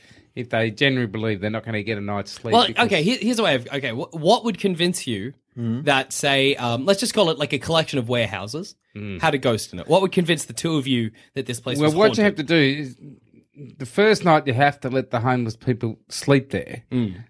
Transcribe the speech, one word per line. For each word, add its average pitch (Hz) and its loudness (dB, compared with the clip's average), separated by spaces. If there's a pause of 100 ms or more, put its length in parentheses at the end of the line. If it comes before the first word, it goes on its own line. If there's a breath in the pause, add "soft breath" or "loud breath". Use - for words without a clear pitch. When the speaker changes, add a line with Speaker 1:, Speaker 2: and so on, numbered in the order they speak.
(360 soft breath)
Speaker 1:
if 120 -8
they 113 0
generally 127 0
believe 107 -4
they're 104 -2
not 110 -6
gonna 107 -4
get 110 -4
a 101 -8
night's 101 -6
sleep - -8
Speaker 2:
Well, 233 4
Speaker 1:
because 220 0
Speaker 2:
okay, 180 2
here, 233 0
here's 226 -2
a 220 0
way 156 4
of, 120 -4
okay, 135 -4
wh-, 123 -8
what 185 2
would 226 -2
convince 180 -2
you 113 -4 (240)
Speaker 3:
Mm. 120 -2
Speaker 2:
that, 135 2
say, 139 2
um, 120 -2
let's 196 2
just 233 -2
call 185 4
it, 139 -2
like, 147 -4
a 135 -2
collection 160 0
of 117 -4
warehouses 113 -4 (220)
Speaker 1:
Mm. 101 -8
Speaker 2:
had 160 2
a 135 2
ghost 127 0
in 90 -10
it? 85 -10
What 175 4
would 190 2
convince 170 0
the 127 -14
two 165 -4
of 135 -2
you 117 0 (220 soft breath)
that 135 -6
this 120 -8
place 131 -4
Speaker 1:
Well, 151 4
Speaker 2:
was 151 2
Speaker 1:
what 185 4
you 208 6
have 202 4
Speaker 2:
haunted? 151 -6
Speaker 1:
to 165 4
do 143 4
is 127 -10 (800)
the 131 -10
first 208 2
night 156 4
you 127 2
have 143 2
to 131 -4
let 131 -2
the 120 0
homeless 120 0
people 117 -4
sleep 139 2
there. - -6
Speaker 2:
Mm. 110 -2